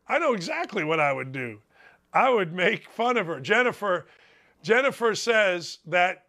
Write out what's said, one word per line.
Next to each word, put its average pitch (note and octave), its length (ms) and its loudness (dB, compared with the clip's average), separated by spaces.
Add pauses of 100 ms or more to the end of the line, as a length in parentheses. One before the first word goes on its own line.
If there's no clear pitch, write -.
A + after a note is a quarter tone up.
I B3+ 100 0
know D#4 160 2
exactly G#3+ 500 -6
what D#3 160 0
I C#3+ 140 2
would C3 180 -8
do. A#2+ 300 -10 (500)
I A3+ 180 2
would F#3+ 240 0
make F#3 360 -2
fun A#3+ 280 -2
of F#3 100 -2
her. D#3 120 -6
Jennifer, G3+ 680 0 (560)
Jennifer A3+ 520 2
says G3+ 720 0
that F3 440 2